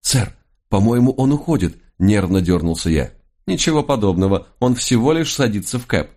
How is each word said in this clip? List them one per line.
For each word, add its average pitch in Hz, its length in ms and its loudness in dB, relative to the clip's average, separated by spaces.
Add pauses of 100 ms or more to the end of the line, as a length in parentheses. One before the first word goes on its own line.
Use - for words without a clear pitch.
«Сэр, - 340 -2 (340)
по-моему, 120 420 2
он 131 220 0
уходит», 143 420 -2 (240)
нервно 95 420 2
дернулся 85 480 0
я. 73 220 0 (340)
«Ничего 156 380 0
подобного, 98 640 0 (120)
он 123 160 2
всего 123 360 0
лишь 160 220 -2
садится 117 460 -4
в 123 80 -14
кэб. 82 300 -4